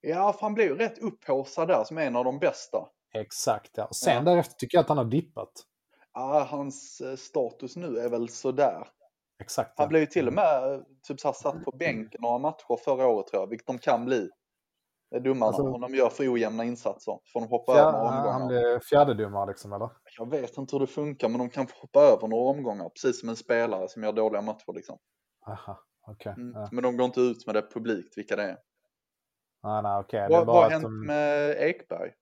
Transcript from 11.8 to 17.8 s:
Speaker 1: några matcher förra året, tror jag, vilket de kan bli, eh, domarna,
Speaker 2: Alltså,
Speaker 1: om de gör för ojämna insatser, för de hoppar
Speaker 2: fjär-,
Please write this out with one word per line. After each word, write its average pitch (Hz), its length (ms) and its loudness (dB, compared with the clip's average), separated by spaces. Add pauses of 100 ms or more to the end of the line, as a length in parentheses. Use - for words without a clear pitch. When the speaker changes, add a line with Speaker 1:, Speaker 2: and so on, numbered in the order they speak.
Speaker 1:
några 120 160 0
matcher 139 460 -2
förra 131 220 2
året, 110 200 4
tror 98 160 -2
jag, 95 40 -4
vilket 117 200 -10
de - 120 -4
kan 120 260 2
bli, 120 260 0 (840)
eh, 123 80 -2
domarna, 127 240 2
Speaker 2:
Alltså, 135 160 2
Speaker 1:
om 127 180 -2
de 127 140 -8
gör 127 140 4
för 131 240 0
ojämna 113 320 0
insatser, 113 540 -6 (140)
för 120 80 -4
de 113 80 -8
hoppar 120 260 0
Speaker 2:
fjär-, 127 80 10